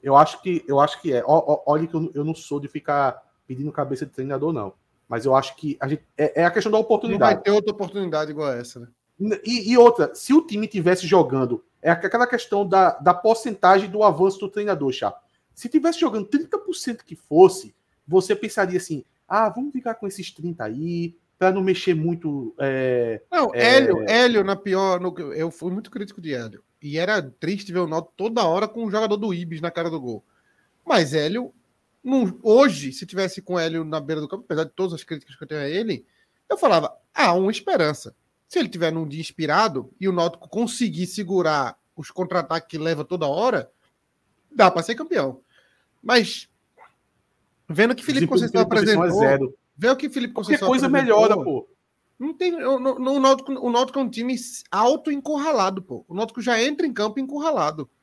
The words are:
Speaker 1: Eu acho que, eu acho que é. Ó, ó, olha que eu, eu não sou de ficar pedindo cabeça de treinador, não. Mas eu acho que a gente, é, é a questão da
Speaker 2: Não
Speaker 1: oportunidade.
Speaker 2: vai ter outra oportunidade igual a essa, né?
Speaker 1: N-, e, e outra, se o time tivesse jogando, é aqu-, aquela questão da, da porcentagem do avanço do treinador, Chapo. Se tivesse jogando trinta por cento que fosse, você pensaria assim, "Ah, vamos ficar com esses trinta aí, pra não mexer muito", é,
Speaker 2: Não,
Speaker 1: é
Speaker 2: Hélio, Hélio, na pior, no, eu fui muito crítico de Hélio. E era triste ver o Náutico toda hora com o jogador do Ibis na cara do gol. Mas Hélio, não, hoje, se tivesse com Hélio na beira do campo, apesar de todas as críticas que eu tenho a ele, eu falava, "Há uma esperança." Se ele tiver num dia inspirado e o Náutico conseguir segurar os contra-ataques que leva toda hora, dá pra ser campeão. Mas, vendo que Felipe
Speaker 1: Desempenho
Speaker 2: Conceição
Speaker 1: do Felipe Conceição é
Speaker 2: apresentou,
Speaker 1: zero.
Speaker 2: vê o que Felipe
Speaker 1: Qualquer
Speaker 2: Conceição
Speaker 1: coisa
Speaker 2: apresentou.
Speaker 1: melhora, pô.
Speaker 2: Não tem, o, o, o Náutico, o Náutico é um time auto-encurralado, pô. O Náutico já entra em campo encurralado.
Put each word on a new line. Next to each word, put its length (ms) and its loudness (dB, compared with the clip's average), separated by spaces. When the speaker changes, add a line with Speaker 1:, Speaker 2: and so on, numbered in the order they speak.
Speaker 1:
Eu 140 2
acho 260 6
que, 260 -2
eu 100 2
acho 220 2
que 140 -2
é. 100 0
Ó, 220 6
ó, 180 2
olha 220 2
que 80 -12
eu, 200 -2
eu 100 -4
não 100 -4
sou 260 -8
de 80 -12
ficar 540 -2
pedindo 260 -8
cabeça 320 -6
de 80 -16
treinador, 400 -6
não. 220 -8
Mas 160 -6
eu 100 4
acho 220 0
que 240 -8
a 80 -4
gente, 140 -6
é, 240 0
é 20 4
a 60 4
questão 200 -2
da 60 2
Speaker 2:
Não 80 2
Speaker 1:
oportunidade. 500 2
Speaker 2:
vai 80 -8
ter 80 0
outra 220 2
oportunidade 580 -4
igual 180 -6
a 80 -4
essa, 240 -14
né? 80 -18
Speaker 1:
N-, 240 -2
e, 300 -2
e 60 6
outra, 360 8
se 200 0
o 80 8
time 240 -6
tivesse 400 0
jogando, 580 2
é 100 2
aqu-, 160 2
aquela 200 2
questão 420 -2
da, 220 6
da 240 4
porcentagem 760 2
do 140 -2
avanço 360 4
do 120 -6
treinador, 420 -4
Chapo. 300 -6
Se 160 -12
tivesse 300 0
jogando 260 -2
trinta 320 -4
por 160 -8
cento 280 -8
que 140 -20
fosse, 580 4
você 300 2
pensaria 400 -2
assim, 260 -6
"Ah, 220 0
vamos 240 -6
ficar 220 -6
com 120 -10
esses 240 -10
trinta 340 -10
aí, 520 -6
pra 120 4
não 120 -2
mexer 320 0
muito", 640 -4
é, 640 -2
Speaker 2:
Não, 220 0
Speaker 1:
é 220 6
Speaker 2:
Hélio, 300 4
Hélio, 380 4
na 120 -2
pior, 440 -2
no, 180 -6
eu 180 -4
fui 220 -10
muito 180 -10
crítico 300 -12
de 140 -8
Hélio. 280 -10
E 160 -6
era 240 0
triste 500 -8
ver 60 -2
o 80 0
Náutico 280 -6
toda 300 -2
hora 240 0
com 160 -10
o 60 -6
jogador 260 -2
do 160 -4
Ibis 300 -8
na 80 -6
cara 180 -6
do 100 -6
gol. 240 -10
Mas 300 2
Hélio, 360 -2
não, 400 0
hoje, 500 4
se 140 -14
tivesse 340 -6
com 180 -6
Hélio 280 -4
na 120 -6
beira 220 -6
do 80 -8
campo, 160 -12
apesar 200 -4
de 80 -12
todas 200 -4
as 100 -12
críticas 320 -14
que 80 -20
eu 60 -18
tenho 140 -8
a 60 -6
ele, 360 -4
eu 120 -4
falava, 360 2
"Há 180 2
uma 180 2
esperança." 640 -2
Se 120 -4
ele 100 0
tiver 240 -2
num 160 -6
dia 120 -10
inspirado 800 -2
e 80 -4
o 60 0
Náutico 340 -2
conseguir 600 -4
segurar 720 -2
os 140 -16
contra-ataques 580 -4
que 80 -14
leva 260 -4
toda 240 -6
hora, 440 -2
dá 180 6
pra 120 -2
ser 120 -4
campeão. 460 -2
Mas, 480 0
vendo 280 2
que 100 -10
Felipe 220 0
Speaker 1:
Desempenho 20 -2
Speaker 2:
Conceição 340 2
Speaker 1:
do 60 2
Felipe 260 4
Conceição 80 2
é 40 2
Speaker 2:
apresentou, 420 2
Speaker 1:
zero. 100 -14
Speaker 2:
vê 140 0
o 80 4
que 140 -8
Felipe 240 -6
Speaker 1:
Qualquer 240 0
Speaker 2:
Conceição 100 0
Speaker 1:
coisa 180 2
Speaker 2:
apresentou. 340 4
Speaker 1:
melhora, 220 4
pô. 240 -4
Speaker 2:
Não 160 -8
tem, 220 -2
o, 240 -2
o, 380 -2
o 40 2
Náutico, 320 2
o 180 -4
Náutico 280 0
é 40 0
um 60 -2
time 280 -6
auto-encurralado, 1120 0
pô. 240 -14
O 80 -18
Náutico 260 -6
já 220 0
entra 240 -2
em 60 -4
campo 260 -4
encurralado. 720 -4